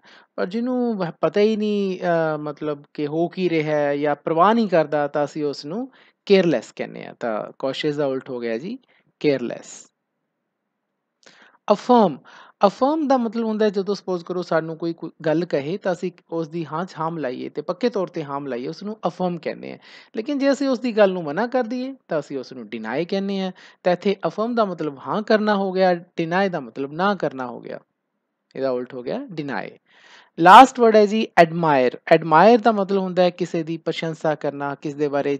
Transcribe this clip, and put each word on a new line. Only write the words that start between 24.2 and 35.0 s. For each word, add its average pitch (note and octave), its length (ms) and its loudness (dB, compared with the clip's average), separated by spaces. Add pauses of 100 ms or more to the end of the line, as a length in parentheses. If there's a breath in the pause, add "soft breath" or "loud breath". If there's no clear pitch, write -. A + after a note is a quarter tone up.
ਅਫਰਮ A3 280 -4
ਦਾ A3+ 100 2
ਮਤਲਬ D#3+ 320 -6 (100)
ਹਾਂ E3+ 140 -2
ਕਰਨਾ G#3+ 340 2
ਹੋ G3 160 -2
ਗਿਆ, F#3 220 4
ਡਿਨਾਈ F3 560 -2
ਦਾ F3 100 -4
ਮਤਲਬ C#3 340 -10
ਨਾ F#3+ 220 0
ਕਰਨਾ C3 320 -6
ਹੋ A#2 120 -12
ਗਿਆ। A2 200 -14 (760)
ਇਹਦਾ C3 160 -2
ਉਲਟ B2 220 -6
ਹੋ B2+ 100 -12
ਗਿਆ G#3+ 280 -8
ਡਿਨਾਈ। C#3+ 400 -8 (680 soft breath)
ਲਾਸਟ A3 400 12
ਵਰਡ A3+ 160 6
ਹੈ G#3+ 100 8
ਜੀ A3 220 -2 (100)
ਐਡਮਾਇਰ। D#3+ 720 4
ਐਡਮਾਇਰ E3 520 6
ਦਾ A#3 120 4
ਮਤਲਬ G3 320 0
ਹੁੰਦਾ F3+ 200 0
ਹੈ F3+ 60 4
ਕਿਸੇ F3 340 -4
ਦੀ E3 140 -6
ਪ੍ਰਸ਼ੰਸਾ D#3+ 580 -4
ਕਰਨਾ, C#3+ 400 -6
ਕਿਸੇ C#3+ 220 -8
ਦੇ D3 100 0